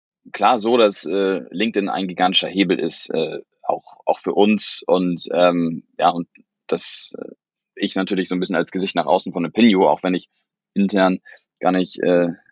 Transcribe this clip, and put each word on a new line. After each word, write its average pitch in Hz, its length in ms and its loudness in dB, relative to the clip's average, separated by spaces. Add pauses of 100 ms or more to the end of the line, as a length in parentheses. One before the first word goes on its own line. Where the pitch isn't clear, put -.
(320)
klar 113 280 2
so, 113 180 2
dass, 107 280 2
äh, 95 440 0
LinkedIn 101 400 -2
ein 95 180 -4
gigantischer 90 400 0
Hebel 92 320 2
ist, - 300 -2
äh, - 300 -4 (220)
auch, - 440 -6
auch - 140 0
für - 140 -4
uns 104 540 2
und, 90 440 0
ähm, 87 520 2 (160)
ja, 85 100 4
und 85 200 -4 (380)
dass, - 500 -6
äh, - 140 -14 (440)
ich - 200 -6
natürlich 95 340 -2
so 92 60 -2
ein 90 40 -2
bisschen 90 160 -4
als 85 160 -2
Gesicht 95 240 -6
nach 82 100 -2
außen 87 280 0
von 87 120 -4
Opinio, 95 440 4
auch 85 120 0
wenn 92 140 -2
ich - 140 -8 (440)
intern 92 460 2 (400)
gar 90 120 0
nicht, 92 280 -2
äh, 87 300 2 (220)